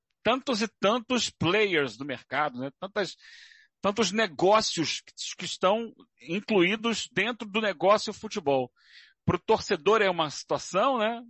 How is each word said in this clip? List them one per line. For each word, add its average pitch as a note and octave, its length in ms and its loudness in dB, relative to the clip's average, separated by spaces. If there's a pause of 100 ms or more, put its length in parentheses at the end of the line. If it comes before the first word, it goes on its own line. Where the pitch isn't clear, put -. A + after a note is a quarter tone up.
(220)
tantos A#3+ 400 0
e A#3 60 -2 (120)
tantos A#3 500 0
players D#3+ 680 0
do C3+ 80 -12
mercado, C3 540 -4
né? C3+ 100 -6 (100)
Tantas, G3 360 -6 (680)
tantos G3+ 300 0
negócios G3 880 2
que, - 120 -20 (240)
que F#3 80 -10
estão A3 460 -2 (360)
incluídos G3+ 840 0
dentro A3 360 -4
do G#3 140 -4
negócio G3 520 2
futebol. C#3+ 580 -2 (540)
Pro - 140 2
torcedor G3+ 600 2
é G3 80 4
uma E3 200 0
situação, G#3+ 680 -2
né? A#3 300 -2